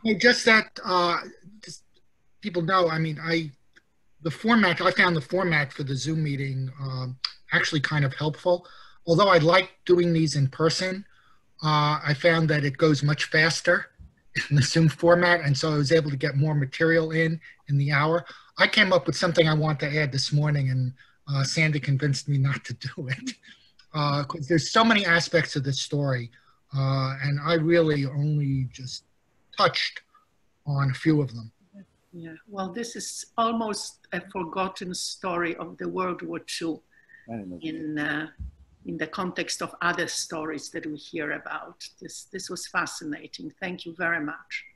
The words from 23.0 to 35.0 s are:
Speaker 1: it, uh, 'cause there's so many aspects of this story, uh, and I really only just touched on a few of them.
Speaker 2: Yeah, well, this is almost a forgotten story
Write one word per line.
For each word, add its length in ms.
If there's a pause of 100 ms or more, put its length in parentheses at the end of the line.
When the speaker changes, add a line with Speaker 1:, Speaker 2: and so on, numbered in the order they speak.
Speaker 1:
it, 240 (640)
uh, 300
'cause 220
there's 240
so 140
many 220
aspects 500
of 80
this 160
story, 500 (460)
uh, 460
and 180
I 140
really 500
only 640
just 340 (520)
touched 460 (640)
on 240
a 40
few 260
of 140
them. 160 (600)
Speaker 2:
Yeah, 220 (140)
well, 240
this 240
is 300 (120)
almost 760
a 80
forgotten 760
story 600